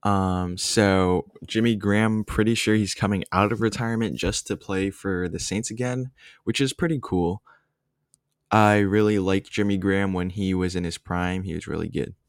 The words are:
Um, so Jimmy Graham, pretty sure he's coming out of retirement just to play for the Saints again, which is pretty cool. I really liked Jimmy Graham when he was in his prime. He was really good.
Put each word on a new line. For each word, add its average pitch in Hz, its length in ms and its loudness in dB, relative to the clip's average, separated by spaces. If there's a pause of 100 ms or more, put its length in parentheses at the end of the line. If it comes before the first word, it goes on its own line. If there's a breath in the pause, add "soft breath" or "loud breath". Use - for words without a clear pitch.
Um, 92 560 0
so 95 720 2 (140)
Jimmy 113 300 2
Graham, 107 480 2
pretty 110 300 0
sure 110 200 2
he's 107 180 2
coming 98 400 0
out 104 200 2
of 113 100 -4
retirement 113 540 -2
just - 320 -4
to 101 100 -4
play 98 320 -2
for 90 400 -4
the 87 80 -8
Saints - 320 -6
again, 127 400 -4 (340 loud breath)
which - 160 -2
is 135 140 0
pretty 165 280 -2
cool. 90 380 -2 (1080 soft breath)
I 104 300 6
really 104 380 2
liked 95 320 0
Jimmy 101 280 0
Graham 98 340 0
when 90 160 -2
he 95 240 -2
was 92 240 0
in 87 80 -2
his 85 140 -6
prime. 90 460 -4
He 85 100 -6
was 82 120 -8
really 82 220 -6
good. - 260 -6 (140)